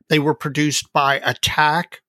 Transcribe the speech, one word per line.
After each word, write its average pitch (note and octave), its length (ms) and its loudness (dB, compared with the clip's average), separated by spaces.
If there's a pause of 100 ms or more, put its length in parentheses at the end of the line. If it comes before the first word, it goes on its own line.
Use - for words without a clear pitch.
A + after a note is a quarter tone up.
(100)
They D#3 80 4
were D3 160 2
produced D3 580 -4
by C#3 240 2
Attack, D3+ 920 -2